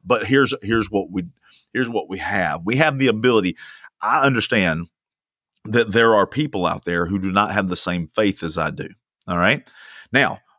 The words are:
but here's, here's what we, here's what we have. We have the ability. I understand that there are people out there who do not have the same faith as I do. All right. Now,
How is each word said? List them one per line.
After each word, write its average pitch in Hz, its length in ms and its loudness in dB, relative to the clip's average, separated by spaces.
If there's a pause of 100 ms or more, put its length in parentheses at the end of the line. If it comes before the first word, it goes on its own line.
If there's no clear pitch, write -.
but 113 200 0
here's, 131 380 2
here's 110 260 -2
what 95 220 -2
we, 92 140 -4 (480)
here's 120 180 -2
what 110 180 -4
we 95 100 -10
have. 85 460 -4
We 110 120 0
have 143 240 0
the 135 80 4
ability. 110 480 2 (440)
I 127 240 0
understand 98 640 2 (800)
that 110 260 0
there 113 240 4
are 98 140 4
people 135 360 -4
out 85 200 -2
there 87 220 -2
who 98 120 -2
do 92 140 -4
not 101 180 2
have 98 160 0
the 90 80 -4
same 87 320 -4
faith 104 380 -2
as 80 120 -6
I 78 140 -2
do. - 180 -10 (400)
All 90 100 -2
right. 113 240 2 (500)
Now, 131 280 0 (180)